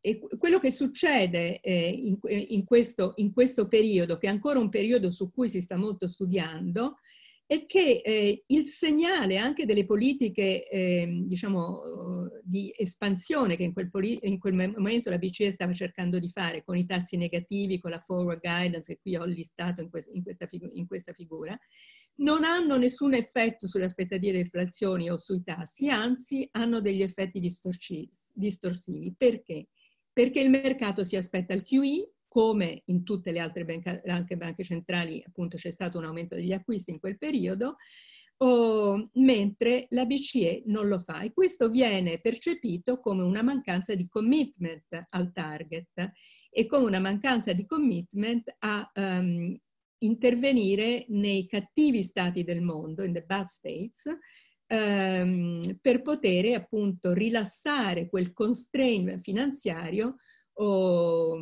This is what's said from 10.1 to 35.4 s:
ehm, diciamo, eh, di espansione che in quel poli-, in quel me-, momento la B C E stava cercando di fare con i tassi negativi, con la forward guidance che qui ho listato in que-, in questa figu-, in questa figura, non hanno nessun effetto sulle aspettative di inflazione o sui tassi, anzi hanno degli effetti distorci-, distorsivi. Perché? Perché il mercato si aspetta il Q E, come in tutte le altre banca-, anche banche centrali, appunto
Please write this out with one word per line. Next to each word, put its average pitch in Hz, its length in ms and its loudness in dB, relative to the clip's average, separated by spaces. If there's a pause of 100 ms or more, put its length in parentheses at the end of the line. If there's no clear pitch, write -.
ehm, 180 600 0
diciamo, 185 560 -2
eh, - 600 -8
di 196 300 -4
espansione 202 800 0
che 180 80 -2
in 175 100 -2
quel 185 160 -4
poli-, 202 320 -2
in 196 160 -2
quel 185 160 -2
me-, 185 200 0
momento 226 360 0
la 175 80 -2
B 180 100 -2
C 180 120 -8
E 202 100 2
stava 180 240 -4
cercando 180 440 -4
di 175 120 -4
fare 170 340 -6
con 180 140 -2
i 180 80 0
tassi 180 320 -2
negativi, 180 600 -2
con 180 120 -8
la 165 100 -6
forward 180 400 -4
guidance 175 540 -2
che - 80 -14
qui 185 140 -4
ho 170 80 -4
listato 175 580 -6
in 170 80 -10
que-, 165 220 -10
in 180 100 -6
questa 180 240 -12
figu-, 175 260 -12
in 180 140 -8
questa 180 260 -10
figura, 165 460 -12 (640)
non 302 240 2
hanno 330 340 2
nessun 254 340 2
effetto 233 540 0
sulle 185 180 -2
aspettative 185 480 -2
di 180 120 0
inflazione 180 680 -2
o 170 80 -2
sui 185 240 -4
tassi, 175 480 -4
anzi 254 640 -2
hanno 233 280 0
degli 196 220 0
effetti 190 360 -4
distorci-, 175 720 -6 (240)
distorsivi. 185 800 -6
Perché? 226 540 0 (420)
Perché 254 300 2
il 269 80 6
mercato 262 560 2
si 180 120 -2
aspetta 185 360 -2
il 185 120 -2
Q - 80 -2 (100)
E, 302 300 -2 (200)
come 214 540 4
in 180 180 2
tutte 185 260 -4
le 170 100 -2
altre 165 260 -6
banca-, 170 400 -6
anche 175 320 -4
banche 170 260 -8
centrali, 170 640 -4
appunto 175 320 -8